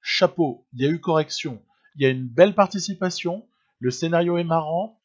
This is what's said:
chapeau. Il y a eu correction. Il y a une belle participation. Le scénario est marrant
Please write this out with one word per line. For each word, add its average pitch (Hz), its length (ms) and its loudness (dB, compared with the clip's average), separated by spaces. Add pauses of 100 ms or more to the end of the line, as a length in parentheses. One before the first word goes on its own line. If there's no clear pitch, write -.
chapeau. 170 720 0
Il 123 80 -4
y 139 40 2
a 147 40 4
eu 165 100 -2
correction. 156 640 -2 (340)
Il 139 60 -2
y 135 40 4
a 135 40 4
une 131 180 -4
belle 170 260 6
participation. 185 920 -2 (300)
Le 123 120 -2
scénario 170 460 0
est 170 80 0
marrant 165 600 -4